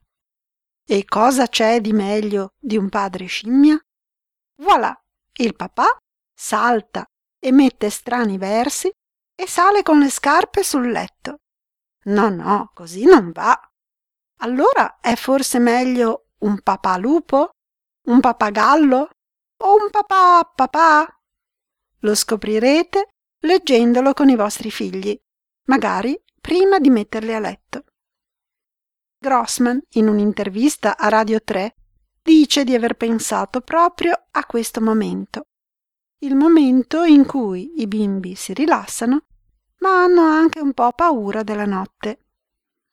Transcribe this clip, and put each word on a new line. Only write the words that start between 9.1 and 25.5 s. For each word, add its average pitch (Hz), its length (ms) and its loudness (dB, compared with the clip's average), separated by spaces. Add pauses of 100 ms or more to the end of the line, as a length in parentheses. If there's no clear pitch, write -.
e 370 140 -12
sale 392 340 2
con 302 180 4
le 277 100 4
scarpe 330 520 -2
sul 247 300 -2
letto. - 460 -8 (720)
No, 208 200 0
no, 190 460 -4
così 180 320 -8
non 233 260 6
va. 220 260 -2 (840)
Allora 262 600 -2
è 233 160 -2
forse 262 420 -2
meglio 240 840 -2
un 208 200 -4
papà 190 380 -4
lupo, 285 540 -2 (560)
un 247 120 4
pappagallo 254 920 2 (460)
o 403 180 2
un 415 160 4
papà 370 640 2
papà? 302 600 2 (880)
Lo 214 120 0
scoprirete 247 960 -2 (320)
leggendolo 262 720 2
con 269 140 2
i 262 80 6
vostri 214 360 -4
figli, 196 440 -8 (520)